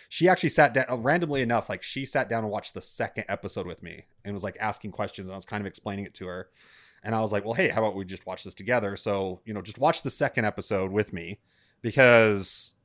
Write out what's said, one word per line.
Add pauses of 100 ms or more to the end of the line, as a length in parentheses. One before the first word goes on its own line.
she
actually
sat
down,
randomly
enough,
like,
she
sat
down
and
watched
the
second
episode
with
me (200)
and
was,
like,
asking
questions,
and
I
was
kind
of
explaining
it
to
her. (540)
And
I
was
like,
"Well,
hey,
how
about
we
just
watch
this
together?"
So,
you
know,
just
watch
the
second
episode
with
me (460)
because (120)